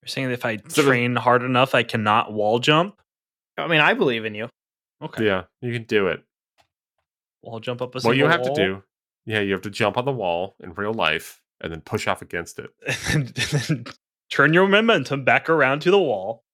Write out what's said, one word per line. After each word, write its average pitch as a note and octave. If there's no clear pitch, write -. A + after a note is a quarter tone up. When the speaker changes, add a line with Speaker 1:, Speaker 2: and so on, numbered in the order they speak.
Speaker 1:
You're -
saying C3+
that B2
if A#2+
I A2+
Speaker 2:
So -
the C#3
Speaker 1:
train B2
hard A#2+
enough, B2+
I A#2+
cannot G#2+
wall A2
jump? D#3
Speaker 3:
I -
mean, D#3+
I E3+
believe C3
in G#2+
you. A2
Speaker 1:
Okay. C3
Speaker 2:
Yeah, F#2
you B2
can A#2
do G#2
it. -
Speaker 1:
Wall A2+
jump B2
up B2
a B2+
Speaker 2:
What A2+
you C#3
Speaker 1:
single D3+
Speaker 2:
have E3
to B2+
Speaker 1:
wall? C#3+
Speaker 2:
do, G2
yeah, G#2+
you G2+
have F2+
to G#2+
jump G2+
on B2
the C#3+
wall F#2+
in F2+
real G2+
life D#2+
and D#2+
then D#2+
push -
off G2
against -
it. -
Speaker 1:
<laughs> -
And C#3+
then A#2+
turn D3
your F#3
momentum G3
back B2+
around D3
to F3
the G3+
wall. A2+